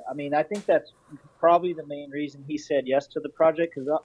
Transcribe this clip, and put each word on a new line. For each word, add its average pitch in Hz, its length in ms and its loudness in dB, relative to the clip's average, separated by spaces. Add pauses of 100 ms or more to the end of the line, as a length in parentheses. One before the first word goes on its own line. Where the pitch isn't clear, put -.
I 131 40 -8
mean, 143 200 -6
I 151 100 2
think 202 220 -8
that's 160 260 2 (480)
probably 170 340 4
the 156 120 -10
main 143 240 -12
reason 139 380 -8
he 151 100 -4
said 135 300 0
yes 135 200 0
to - 120 -10
the - 100 -6
project, 160 460 2
'cause 135 120 -8
o-, 156 180 -2